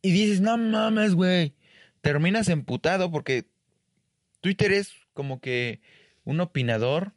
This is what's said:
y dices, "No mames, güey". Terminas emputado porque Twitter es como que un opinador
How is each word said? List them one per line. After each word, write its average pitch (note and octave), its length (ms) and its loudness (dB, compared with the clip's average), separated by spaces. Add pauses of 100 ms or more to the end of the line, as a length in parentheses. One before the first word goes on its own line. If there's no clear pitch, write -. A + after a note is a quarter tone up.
y G3 100 0
dices, G3+ 300 2
"No A3 160 2
mames, A3 580 0
güey". F3+ 400 2 (460)
Terminas E3+ 480 0
emputado E3+ 640 -2
porque C3+ 320 -2 (960)
Twitter F#3+ 320 0
es G3 200 -2 (200)
como C3+ 280 -8
que B2 400 -4 (440)
un D3 160 -2
opinador C#3 760 -2